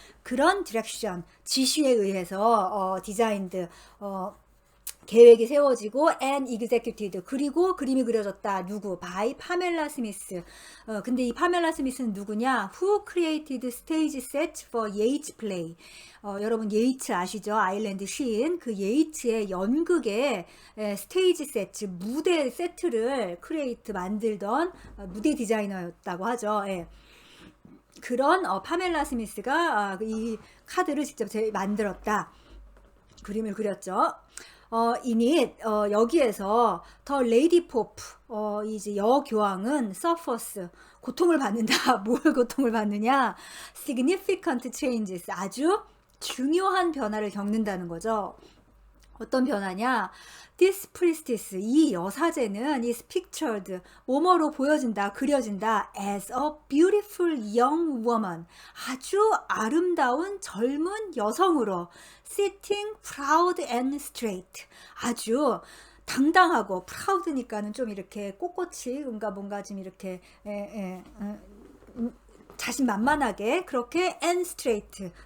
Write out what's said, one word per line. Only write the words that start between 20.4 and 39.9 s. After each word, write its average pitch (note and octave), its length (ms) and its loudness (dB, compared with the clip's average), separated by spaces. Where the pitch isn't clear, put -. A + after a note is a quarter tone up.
에, G#3 200 -4
스테이지 F4 500 2
세트, G#3 380 -6
무대 B3+ 640 0
세트를 A#3 920 -2
크리에이트 C4+ 520 -6
만들던, G#3 800 -2
어, G3+ 100 -14
무대 G#3+ 300 0
디자이너였다고 G3 920 -4
하죠. G#3+ 400 0
예. F3+ 220 -6
그런, C#4+ 420 2
어, F#3+ 160 -2
파멜라 E4+ 440 -2
스미스가, A#3+ 500 -6
아, G#3+ 480 0
이 A3 340 -4
카드를 D4+ 380 0
직접 - 240 -6
제-, A3 240 -2
만들었다. G3+ 800 -2
그림을 G#3 320 -6
그렸죠. G3 580 -2
어, A#3 240 2
in A3+ 160 2
it, B3+ 440 2
어, G#3+ 260 0
여기에서 A3 920 2
the C#4 200 0
lady D#4+ 440 4
pope, - 360 -4
어, G#3+ 360 -4
이제 G#3 320 -6
여교황은 G#3+ 920 2